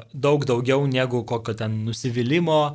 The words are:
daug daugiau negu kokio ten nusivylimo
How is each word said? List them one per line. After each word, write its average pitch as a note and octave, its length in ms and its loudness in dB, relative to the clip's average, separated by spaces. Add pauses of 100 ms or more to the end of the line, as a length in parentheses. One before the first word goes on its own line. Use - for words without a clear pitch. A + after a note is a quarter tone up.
(140)
daug C#3+ 320 2
daugiau C3 400 2
negu B2+ 400 0
kokio A2+ 320 -4
ten A2 280 -4
nusivylimo C3 760 0 (140)